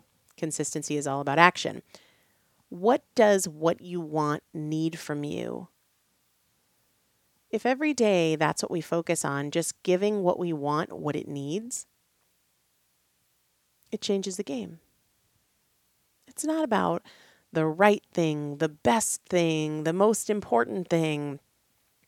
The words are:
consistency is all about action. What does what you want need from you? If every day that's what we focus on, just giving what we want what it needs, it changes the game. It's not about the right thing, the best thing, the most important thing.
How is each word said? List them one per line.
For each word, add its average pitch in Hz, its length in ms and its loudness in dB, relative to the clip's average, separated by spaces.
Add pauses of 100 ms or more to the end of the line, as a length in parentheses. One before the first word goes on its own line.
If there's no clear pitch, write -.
(360)
consistency 151 640 -4
is 143 80 -4
all 139 160 -2
about 143 160 0
action. - 460 4 (840)
What 208 340 2 (100)
does 202 340 6
what 156 340 -2
you 180 200 -8
want 151 400 -2 (140)
need 156 420 -2
from 147 260 -6
you? - 440 -8 (1800)
If 220 140 -4
every 269 280 2
day 180 420 4
that's 156 280 0
what - 80 -6
we 170 100 -2
focus 170 420 -2
on, 143 280 -4
just - 320 -4
giving 196 400 0
what 175 160 0
we 175 120 -2
want 147 420 -2
what 147 220 -4
it - 120 -6
needs, 151 580 -8 (2000)
it 220 100 -8
changes 196 360 -2
the 202 60 -8
game. 190 360 -8 (1500)
It's - 200 -12
not 311 180 0
about 180 400 0 (500)
the 160 120 2
right 196 480 4
thing, 147 460 -2
the 156 100 0
best 226 560 0
thing, 156 580 0
the 160 80 0
most 208 380 0
important 214 580 -2
thing. 147 540 0 (680)